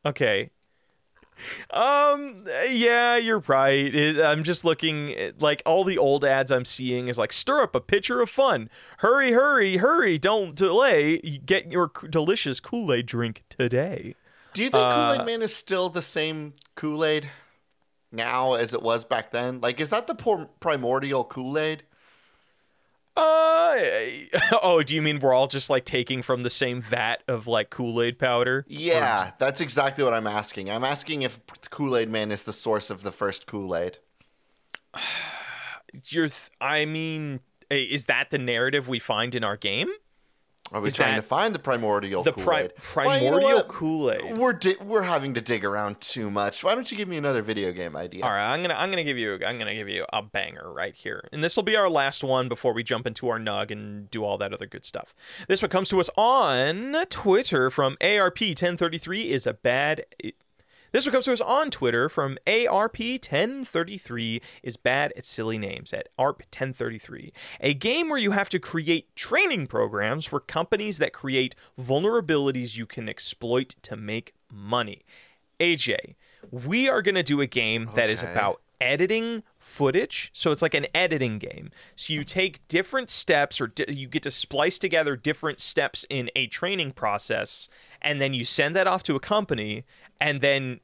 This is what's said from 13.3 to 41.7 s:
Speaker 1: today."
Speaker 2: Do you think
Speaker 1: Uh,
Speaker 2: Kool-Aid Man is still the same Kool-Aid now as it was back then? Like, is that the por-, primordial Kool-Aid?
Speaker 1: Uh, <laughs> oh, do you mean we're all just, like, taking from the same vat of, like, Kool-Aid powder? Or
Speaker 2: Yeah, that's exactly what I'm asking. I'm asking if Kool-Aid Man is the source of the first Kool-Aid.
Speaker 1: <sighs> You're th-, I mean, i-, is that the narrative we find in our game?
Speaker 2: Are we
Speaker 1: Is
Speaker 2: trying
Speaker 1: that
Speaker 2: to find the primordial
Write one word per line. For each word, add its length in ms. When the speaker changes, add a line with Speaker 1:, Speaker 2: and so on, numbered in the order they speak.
Speaker 1:
today." 680
Speaker 2:
Do 100
you 60
think 140
Speaker 1:
Uh, 300
Speaker 2:
Kool-Aid 120
Man 160
is 140
still 340
the 120
same 520
Kool-Aid 540
now 440
as 180
it 80
was 240
back 260
then? 300
Like, 180
is 120
that 160
the 80
por-, 340
primordial 640
Kool-Aid? 600
Speaker 1:
Uh, 600
<laughs> 440
oh, 220
do 100
you 60
mean 180
we're 140
all 140
just, 220
like, 160
taking 360
from 220
the 60
same 320
vat 460
of, 200
like, 220
Kool-Aid 480
powder? 420
Or 80
Speaker 2:
Yeah, 680
that's 240
exactly 420
what 100
I'm 140
asking. 420
I'm 160
asking 380
if 160
Kool-Aid 400
Man 220
is 120
the 100
source 360
of 140
the 80
first 360
Kool-Aid. 500
Speaker 1:
<sighs> 60
You're 240
th-, 200
I 260
mean, 560
i-, 60
is 300
that 240
the 80
narrative 500
we 120
find 360
in 80
our 140
game? 320
Speaker 2:
Are 60
we 80
Speaker 1:
Is 80
Speaker 2:
trying 200
Speaker 1:
that 80
Speaker 2:
to 40
find 260
the 60
primordial 640